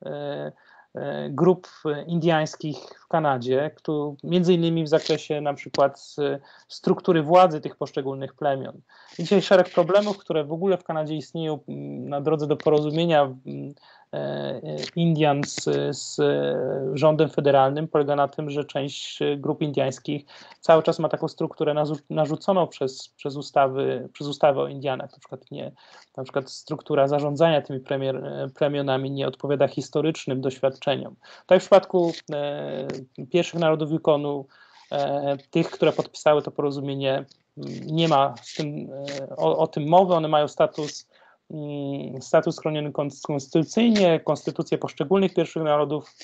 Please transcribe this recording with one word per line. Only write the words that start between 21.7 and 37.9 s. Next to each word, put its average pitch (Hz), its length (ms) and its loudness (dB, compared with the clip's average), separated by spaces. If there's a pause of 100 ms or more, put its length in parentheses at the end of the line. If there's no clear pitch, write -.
nazu-, 151 260 -2 (100)
narzuconą 156 560 0
przez, - 420 -8
przez 139 280 -10
ustawy, 131 760 0
przez 143 160 -10
ustawę 143 320 2
o 139 80 -2
Indianach. 139 440 -8
Na - 60 -20
przykład - 320 -18
nie, 139 220 -12 (440)
na 131 80 -10
przykład 135 260 -6
struktura 139 580 0
zarządzania 147 540 2
tymi 135 180 -8
premier-, 135 440 -4
e, 139 300 -8
plemionami 139 560 -2
nie 135 180 -4
odpowiada 139 400 0
historycznym 147 720 -4
doświadczeniom. 131 760 -4 (300)
Tak 185 120 6
w 190 40 0
przypadku, 180 500 4 (200)
e, 143 560 -6 (420)
pierwszych 170 300 0
narodów 156 300 2
Yukonu, 143 560 0 (460)
e, 143 440 -2 (140)
tych, 170 200 0
które 156 220 2
podpisały 151 500 2
to 139 80 -8
porozumienie, 139 640 -2
m, 139 80 -6 (640)
nie 160 220 2